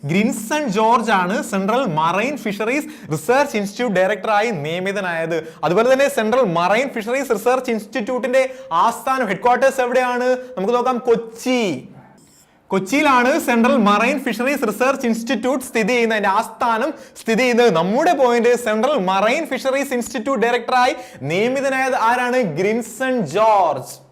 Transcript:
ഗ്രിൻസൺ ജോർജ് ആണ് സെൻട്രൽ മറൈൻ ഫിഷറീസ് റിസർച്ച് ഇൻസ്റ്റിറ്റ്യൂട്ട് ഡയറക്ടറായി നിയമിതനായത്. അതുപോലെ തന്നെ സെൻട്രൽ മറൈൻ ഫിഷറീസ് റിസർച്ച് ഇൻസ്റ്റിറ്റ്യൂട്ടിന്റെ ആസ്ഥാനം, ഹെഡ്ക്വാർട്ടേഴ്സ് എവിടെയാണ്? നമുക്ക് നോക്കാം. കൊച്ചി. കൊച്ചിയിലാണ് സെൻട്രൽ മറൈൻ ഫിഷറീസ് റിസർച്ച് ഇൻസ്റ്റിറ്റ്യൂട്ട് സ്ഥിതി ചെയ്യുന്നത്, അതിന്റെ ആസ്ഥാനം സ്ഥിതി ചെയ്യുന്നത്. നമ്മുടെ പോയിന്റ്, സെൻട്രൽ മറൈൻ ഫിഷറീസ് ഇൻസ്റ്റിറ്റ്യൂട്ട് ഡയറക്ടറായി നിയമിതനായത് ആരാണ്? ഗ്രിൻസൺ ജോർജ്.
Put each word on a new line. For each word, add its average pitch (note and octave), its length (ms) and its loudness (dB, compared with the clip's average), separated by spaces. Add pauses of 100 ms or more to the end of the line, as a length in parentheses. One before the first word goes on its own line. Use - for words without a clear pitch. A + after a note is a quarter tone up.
ഗ്രിൻസൺ A#3 600 -2
ജോർജ് A3+ 440 2
ആണ് G3 320 0
സെൻട്രൽ G#3 420 -2
മറൈൻ F#3 520 -2
ഫിഷറീസ് A3+ 760 -6
റിസർച്ച് B3 460 0
ഇൻസ്റ്റിറ്റ്യൂട്ട് G3+ 420 -2
ഡയറക്ടറായി G#3 520 0
നിയമിതനായത്. E3+ 1000 -4 (100)
അതുപോലെ G#3+ 300 4
തന്നെ C4+ 160 2
സെൻട്രൽ A#3+ 320 0
മറൈൻ G3 480 2
ഫിഷറീസ് B3 400 -4
റിസർച്ച് B3 420 0
ഇൻസ്റ്റിറ്റ്യൂട്ടിന്റെ B3+ 760 0 (220)
ആസ്ഥാനം, A#3 540 2
ഹെഡ്ക്വാർട്ടേഴ്സ് B3 560 2
എവിടെയാണ്? B3 560 2 (200)
നമുക്ക് F#3+ 160 0
നോക്കാം. B3 240 2
കൊച്ചി. A3+ 920 -2 (800)
കൊച്ചിയിലാണ് C4 720 2
സെൻട്രൽ B3 380 2
മറൈൻ A3 420 2
ഫിഷറീസ് B3+ 480 -2
റിസർച്ച് B3+ 400 0
ഇൻസ്റ്റിറ്റ്യൂട്ട് B3+ 580 -2
സ്ഥിതി A3 220 -2
ചെയ്യുന്നത്, A3+ 300 2
അതിന്റെ G3+ 120 0
ആസ്ഥാനം A3 640 -2 (280)
സ്ഥിതി A3+ 180 0
ചെയ്യുന്നത്. A#3+ 360 4
നമ്മുടെ A3+ 380 2
പോയിന്റ്, A#3+ 420 4
സെൻട്രൽ A#3 440 0
മറൈൻ G3+ 460 0
ഫിഷറീസ് C4+ 480 -2
ഇൻസ്റ്റിറ്റ്യൂട്ട് A#3+ 540 -2
ഡയറക്ടറായി B3 480 0 (260)
നിയമിതനായത് C4 720 0
ആരാണ്? B3 420 0
ഗ്രിൻസൺ A3+ 840 -2
ജോർജ്. F3+ 800 0 (120)